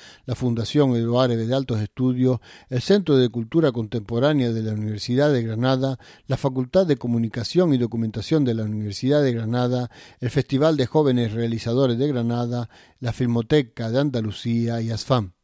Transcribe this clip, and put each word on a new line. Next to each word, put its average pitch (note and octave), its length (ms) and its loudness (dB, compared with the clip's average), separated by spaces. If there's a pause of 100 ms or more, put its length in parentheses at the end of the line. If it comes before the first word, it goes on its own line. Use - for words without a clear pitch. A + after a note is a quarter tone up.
(260)
la B2 100 -4
Fundación B2 580 0
Euroárabe A#2 540 0
de B2+ 80 0
Altos B2+ 240 -2
Estudios, B2+ 600 0 (280)
el B2 140 -4
Centro F#3 340 2
de B2 140 4
Cultura A#2+ 420 0
Contemporánea A#2+ 800 0
de A2+ 100 -2
la A2 120 -2
Universidad G#2+ 580 0
de B2 120 2
Granada, B2+ 560 0 (280)
la C3 80 -2
Facultad C3 500 0
de D3 120 2
Comunicación A#2 760 0
y C3 40 2
Documentación A#2 680 -2
de B2 120 0
la A2 80 -4
Universidad G#2+ 600 -2
de C3+ 80 2
Granada, B2 580 -2 (300)
el B2 120 -4
Festival C#3+ 440 2
de C3+ 100 2
Jóvenes B2 460 2
Realizadores A#2 680 0
de C#3 120 0
Granada, A#2+ 600 -2 (300)
la A#2+ 140 -4
Filmoteca A#2 760 0
de B2 120 2
Andalucía A#2 800 -2
y A2+ 100 -4
asfam. G#2+ 400 -2 (120)